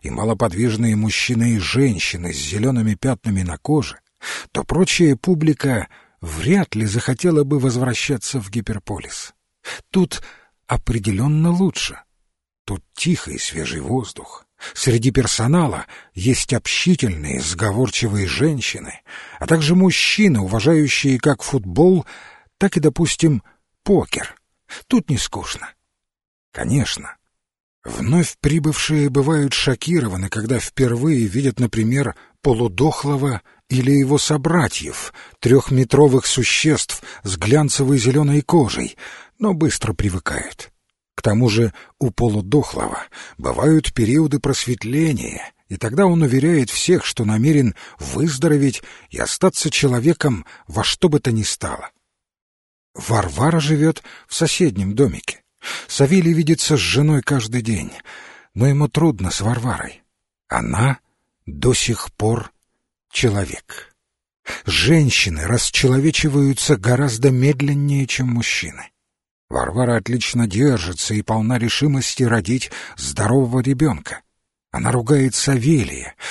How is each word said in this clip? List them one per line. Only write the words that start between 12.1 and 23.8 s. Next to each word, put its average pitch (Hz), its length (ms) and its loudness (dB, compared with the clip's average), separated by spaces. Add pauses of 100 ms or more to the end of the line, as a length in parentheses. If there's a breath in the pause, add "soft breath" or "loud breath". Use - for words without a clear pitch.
Тут 98 280 -8
тихо - 380 -2
и 67 80 -10
свежий - 420 -8
воздух. - 680 -8 (280 loud breath)
Среди 117 380 0
персонала 131 720 0 (260 loud breath)
есть 110 400 0
общительные, 82 880 0
сговорчивые 101 840 -2
женщины, 120 720 -4 (380 loud breath)
а - 80 -6
также 160 300 2
мужчины, 185 640 4
уважающие 131 800 2
как 143 220 0
футбол, 139 600 2 (540 loud breath)
так 196 180 0
и, 165 40 2
допустим, 151 640 0 (400 soft breath)